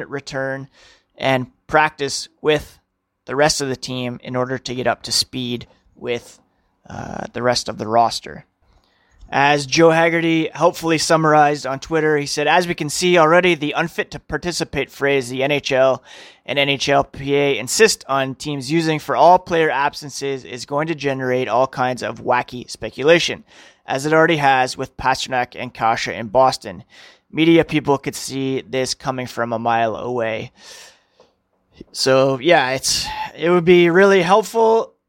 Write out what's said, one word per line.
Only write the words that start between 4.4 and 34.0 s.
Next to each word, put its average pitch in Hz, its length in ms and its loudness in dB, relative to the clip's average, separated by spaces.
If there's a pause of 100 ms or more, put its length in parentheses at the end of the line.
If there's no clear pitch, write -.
to - 160 -10
get 123 140 -4
up 110 160 -4
to 117 80 -8
speed 123 560 -4 (280)
with, - 440 -10 (500)
uh, - 440 -12
the 120 100 -8
rest 123 240 -2
of 107 100 -10
the 104 100 -8
roster. 110 580 -2 (880)
As 143 320 2
Joe 160 260 4
Haggerty 165 640 0
helpfully 165 440 0
summarized 151 680 2
on 135 140 -6
Twitter, 156 380 0
he 143 80 -2
said, 147 220 -4
"As 175 200 4
we 175 60 -4
can 151 160 -6
see 180 280 2
already, 175 380 4
the 147 160 -4
unfit 160 400 -4
to 139 80 -12
participate 156 720 -6
phrase 135 380 0
the 127 120 -6
N 139 100 0
H 143 200 -2
L 131 320 2 (420)
and 135 140 -4
N 139 80 2
H 139 220 -2
L 139 160 4
P 139 280 -6
A 143 240 2
insist 208 520 0
on 135 260 -2
teams 139 340 -8
using 156 300 0
for 135 160 -4
all 170 240 6
player 165 300 0
absences 139 720 -4
is 120 220 -14
going 143 220 -4
to 165 80 -4
generate 131 520 -2
all 120 180 2
kinds 127 380 -4
of 110 160 -8
wacky 123 500 -4
speculation, 131 760 0 (400)
as 135 200 -4
it 151 60 0
already 160 240 4
has 135 400 2
with - 220 -12
Pastrnak 131 580 -4
and 123 180 -12
Kase 117 360 -2
in 110 180 -8
Boston. 117 560 0 (480)
Media 160 320 4
people 143 340 0
could - 180 -8
see 135 440 -6
this 127 340 -4
coming 131 340 -8
from 117 260 -6
a 113 60 -4
mile 117 360 0
away." 113 560 -6 (1400)
So, 135 460 2
yeah, 139 320 2
it's, - 360 -4 (260)
it 156 160 -2
would 175 160 2
be 175 240 6
really 190 320 6